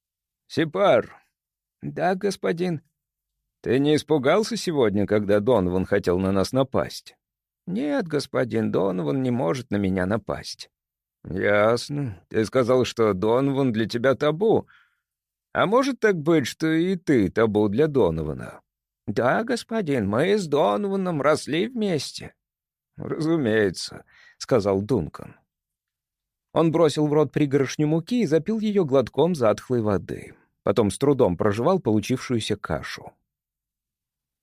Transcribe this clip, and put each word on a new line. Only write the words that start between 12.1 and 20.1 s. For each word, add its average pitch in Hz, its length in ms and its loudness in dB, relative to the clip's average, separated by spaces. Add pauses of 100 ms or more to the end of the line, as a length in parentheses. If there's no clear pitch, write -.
Ты 110 160 0
сказал, 127 400 2
что 110 300 0
Донован 127 580 0
для 110 160 0
тебя 123 260 0
табу. 156 540 0 (840)
А 127 140 0
может 254 320 0
так 208 180 2
быть, 151 300 2
что - 240 -4
и 165 240 0
ты 127 360 2
табу 107 380 2
для 117 200 2
Донована?» 80 720 -2 (460)
«Да, 127 380 0
господин, 208 640 -2
мы 147 300 0